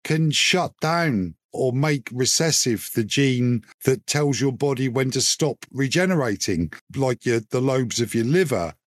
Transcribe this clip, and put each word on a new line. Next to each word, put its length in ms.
can 260
shut 500
down 540
or 180
make 400
recessive 800
the 100
gene 580
that 220
tells 340
your 120
body 360
when 220
to 100
stop 500
regenerating, 1000
like 300
your, 160
the 200
lobes 400
of 140
your 100
liver. 500